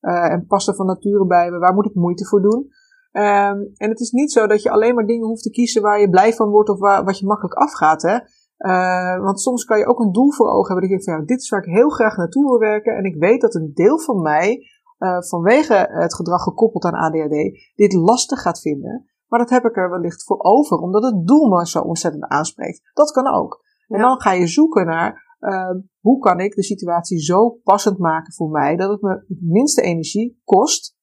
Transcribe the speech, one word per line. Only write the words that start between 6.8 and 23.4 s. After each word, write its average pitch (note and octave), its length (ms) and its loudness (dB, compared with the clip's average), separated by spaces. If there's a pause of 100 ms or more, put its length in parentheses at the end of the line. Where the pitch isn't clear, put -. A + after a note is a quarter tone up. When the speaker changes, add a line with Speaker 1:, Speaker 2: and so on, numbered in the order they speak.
Speaker 1:
wat F#3+ 140 -4
je G3 80 -6
makkelijk G3 280 -4
afgaat, D#3 480 0
hè? G3 160 0 (380)
Eh, F#3 680 -2
want G3 160 -2
soms B3 240 -2
kan G#3+ 140 2
je G#3 80 0
ook B3 140 2
een G#3 120 0
doel C4 200 2
voor - 180 2
ogen G3 220 0
hebben F3+ 80 -2
dat F#3+ 100 -2
je F#3+ 60 0
denkt F#3+ 80 -6
van, E3+ 160 -4
ja, D3+ 60 -8
dit B3+ 160 -2
is - 60 -14
waar G3 180 -4
ik E3+ 80 -8
heel C4 160 4
graag A3 260 -2
naartoe F#3 280 -2
wil B3+ 140 2
werken. G#3+ 380 0
En G3 80 -4
ik F3 120 -4
weet G3+ 240 2
dat A3+ 140 0
een D#3+ 200 -4
deel C4 260 4
van A#3+ 220 -2
mij, E3 440 0 (320)
eh, F3+ 220 -2
vanwege G3 680 2
het E3+ 240 -2
gedrag E3+ 280 -2
gekoppeld A3 420 -2
aan E3+ 100 0
A D#3+ 160 0
D D#3+ 40 -6
H D#3 120 -2
D, D3+ 500 -4
dit G3+ 160 4
lastig G3+ 500 0
gaat E3+ 180 -4
vinden. D3 500 -8 (160)
Maar - 120 -2
dat A#3+ 120 0
heb B3 140 2
ik A#3 120 0
er F#3 140 -2
wellicht F3 340 -6
voor G3 160 -2
over, A3+ 380 2
omdat F#3 240 0
het G3+ 240 0
doel C#4+ 220 6
me F3 180 2
zo E3+ 140 -4
ontzettend E3 440 -4
aanspreekt. - 680 -6
Dat D4+ 160 2
kan C4+ 240 0
ook. - 300 -4 (240)